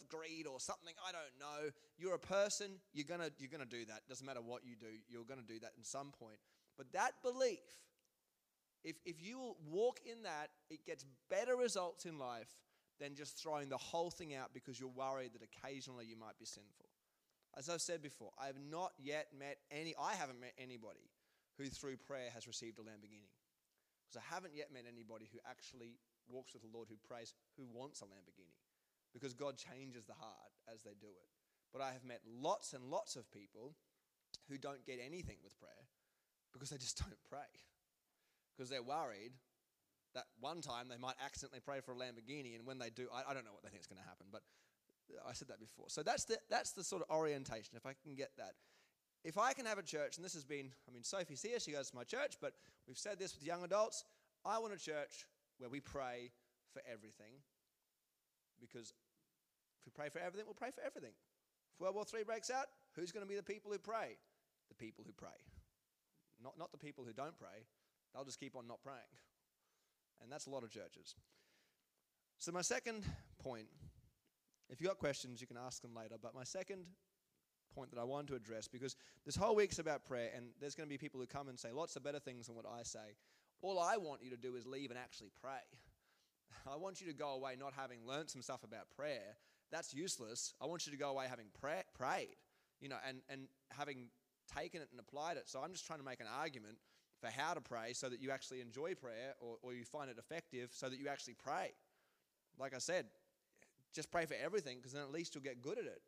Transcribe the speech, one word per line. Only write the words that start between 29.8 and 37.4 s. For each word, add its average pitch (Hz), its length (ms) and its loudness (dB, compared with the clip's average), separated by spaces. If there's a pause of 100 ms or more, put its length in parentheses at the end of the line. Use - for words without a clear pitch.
the 110 80 -10
heart 107 400 -12 (140)
as 113 140 -12
they 107 140 -12
do 104 120 -16
it. 90 220 -18 (420)
But 131 100 0
I 135 100 4
have 131 120 -6
met 123 220 -6
lots 131 480 4
and 127 160 -6
lots - 260 2
of 120 160 -8
people 107 440 -12 (760)
who 139 80 -4
don't 135 280 -6
get 127 140 -2
anything 139 440 -6
with 98 160 -18
prayer - 280 -18 (640)
because 131 180 -6
they 147 80 -2
just 123 200 0
don't - 260 -2
pray. - 420 -10 (920)